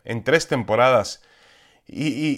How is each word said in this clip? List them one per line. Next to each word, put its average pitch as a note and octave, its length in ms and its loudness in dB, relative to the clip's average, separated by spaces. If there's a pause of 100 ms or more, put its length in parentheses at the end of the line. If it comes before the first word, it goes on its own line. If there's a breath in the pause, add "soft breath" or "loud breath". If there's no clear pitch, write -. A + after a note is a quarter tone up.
en A2+ 180 -6
tres D#3+ 240 0
temporadas. A#2 760 2 (640 soft breath)
Y, D3 500 -4